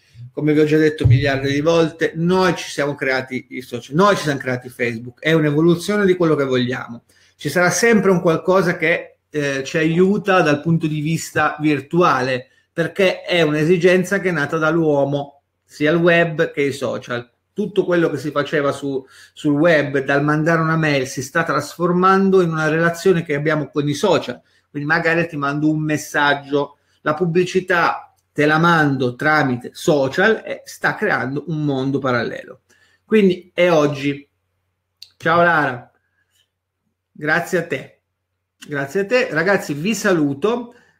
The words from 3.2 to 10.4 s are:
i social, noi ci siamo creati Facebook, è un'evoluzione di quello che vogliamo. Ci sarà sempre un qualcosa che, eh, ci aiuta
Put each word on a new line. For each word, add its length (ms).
i 100
social, 340
noi 220
ci 60
siamo 160
creati 320
Facebook, 500
è 120
un'evoluzione 760
di 100
quello 180
che 100
vogliamo. 600
Ci 140
sarà 200
sempre 400
un 100
qualcosa 560
che, 420
eh, 340
ci 140
aiuta 640